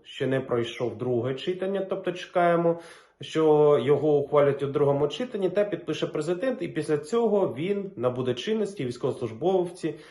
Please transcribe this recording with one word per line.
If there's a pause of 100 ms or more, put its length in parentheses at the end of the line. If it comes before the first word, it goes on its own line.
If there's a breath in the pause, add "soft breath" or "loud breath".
ще
не
пройшов
друге
читання,
тобто
чекаємо, (400 loud breath)
що
його
ухвалять
у
другому
читанні
та
підпише
президент,
і
після
цього
він
набуде
чинності,
і
військовослужбовці (160 loud breath)